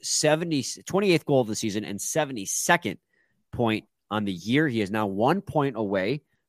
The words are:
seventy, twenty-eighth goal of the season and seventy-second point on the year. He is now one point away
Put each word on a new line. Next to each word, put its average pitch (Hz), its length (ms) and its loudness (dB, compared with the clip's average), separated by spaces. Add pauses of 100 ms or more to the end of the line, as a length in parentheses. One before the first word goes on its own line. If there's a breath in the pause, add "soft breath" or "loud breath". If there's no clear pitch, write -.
seventy, 156 600 0 (220)
twenty-eighth 180 400 2
goal 139 160 4
of 113 80 2
the 107 80 -4
season 107 300 -2
and 101 120 -6
seventy-second 135 1000 -2 (540)
point 110 340 0 (240)
on 104 160 0
the 98 80 -2
year. 120 340 2
He 113 140 0
is 92 80 -2
now 110 160 0
one 117 340 2
point 139 360 -2
away 104 440 -2 (280)